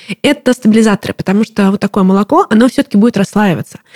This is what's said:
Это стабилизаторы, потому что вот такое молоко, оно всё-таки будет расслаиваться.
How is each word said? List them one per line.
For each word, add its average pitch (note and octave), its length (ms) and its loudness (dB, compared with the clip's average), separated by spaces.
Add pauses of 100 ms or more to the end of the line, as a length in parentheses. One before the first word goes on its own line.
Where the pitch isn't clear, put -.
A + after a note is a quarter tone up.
(220)
Это C4+ 320 -2
стабилизаторы, A3 640 0
потому G3+ 280 -2
что G3 280 0
вот G3+ 80 -4
такое G3+ 240 -2
молоко, G3+ 480 0
оно A3+ 180 4
всё-таки - 280 -2
будет A3 200 2
расслаиваться. G3 640 -2 (160)